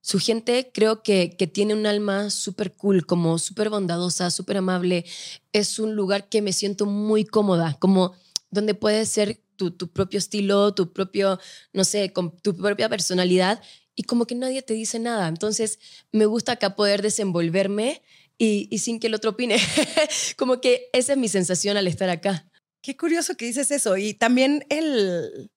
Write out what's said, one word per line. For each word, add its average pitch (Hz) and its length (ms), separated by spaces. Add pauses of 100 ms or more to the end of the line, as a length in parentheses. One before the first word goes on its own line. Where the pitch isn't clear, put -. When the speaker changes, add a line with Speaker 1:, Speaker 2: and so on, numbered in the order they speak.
Speaker 1:
Su - 200
gente 240 520
creo 220 300
que, 185 340
que 190 120
tiene 208 260
un 214 100
alma 208 460
súper 196 440
cool, 190 300
como 165 340
súper 208 300
bondadosa, 180 600
súper 190 280
amable. 180 460 (480)
Es 208 280
un 214 160
lugar 202 340
que 220 100
me 202 120
siento 202 340
muy 214 400
cómoda, 175 540
como 185 340 (360)
donde 208 240
puedes 214 360
ser 208 320 (140)
tu, 180 160
tu 175 200
propio 196 260
estilo, 196 540
tu 175 200
propio, 190 460 (360)
no 190 100
sé, 196 280
con 175 260
tu 196 180
propia 202 320
personalidad 185 720 (360)
y - 80
como 240 220
que 240 100
nadie 262 260
te 220 100
dice 220 280
nada. 226 280
Entonces, 214 520 (320)
me 214 140
gusta 226 260
acá 202 240
poder 202 260
desenvolverme 196 1000 (360)
y, 208 320
y 220 80
sin 226 220
que 226 80
el 220 60
otro 220 180
opine. 240 260
<laughs> - 760
Como 254 240
que 254 320
esa 254 200
es 277 60
mi 233 100
sensación 185 480
al 196 100
estar 180 240
acá. 175 360 (360)
Speaker 2:
Qué 269 140
curioso 330 400
que 226 100
dices 262 240
eso. 233 260
Y 208 180
también 262 560
el 202 880